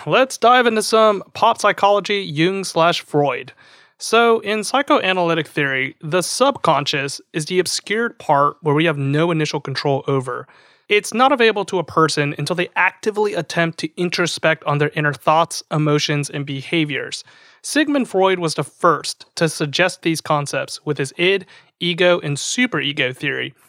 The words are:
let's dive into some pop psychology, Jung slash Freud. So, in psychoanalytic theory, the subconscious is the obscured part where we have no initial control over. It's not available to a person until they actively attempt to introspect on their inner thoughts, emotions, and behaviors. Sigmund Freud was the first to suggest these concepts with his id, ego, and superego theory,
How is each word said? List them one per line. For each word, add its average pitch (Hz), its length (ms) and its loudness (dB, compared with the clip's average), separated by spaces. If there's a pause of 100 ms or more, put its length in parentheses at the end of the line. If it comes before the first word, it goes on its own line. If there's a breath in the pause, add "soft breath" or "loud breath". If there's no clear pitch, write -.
let's 233 320 2
dive 240 300 6
into 220 160 0
some 214 400 2 (100)
pop 226 260 2
psychology, 202 600 2
Jung 185 440 -2
slash 170 380 2
Freud. 143 500 -2 (460 soft breath)
So, 226 440 2
in 208 220 -4
psychoanalytic 185 840 0
theory, 135 540 -2
the 165 200 0
subconscious 147 1000 0 (140)
is 156 140 -4
the 180 120 0
obscured 214 600 -2
part 143 420 2
where 143 140 0
we 156 100 2
have 156 120 0
no 147 340 0
initial 156 280 -2
control 139 480 -2
over. 127 400 -4 (400 soft breath)
It's 208 260 0
not 262 180 4
available 220 340 2
to 190 140 -2
a 160 40 0
person 151 540 0
until 151 180 -4
they 170 200 -2
actively 208 580 0
attempt 165 460 -2
to 156 100 -6
introspect 170 760 -2
on 147 120 0
their 147 180 0
inner 151 180 0
thoughts, 160 580 0
emotions, 147 580 0
and 143 160 -8
behaviors. 139 800 -4 (400 soft breath)
Sigmund 285 440 0
Freud 190 320 2
was 165 160 -2
the 151 80 -2
first - 640 -2 (100)
to 165 140 2
suggest 170 540 -2
these 160 180 0
concepts 143 640 -4
with 147 120 -4
his 139 200 -4
id, 185 280 0 (340 soft breath)
ego, 175 420 2
and 143 160 -4
superego 139 800 -2
theory, 131 380 -6 (160 soft breath)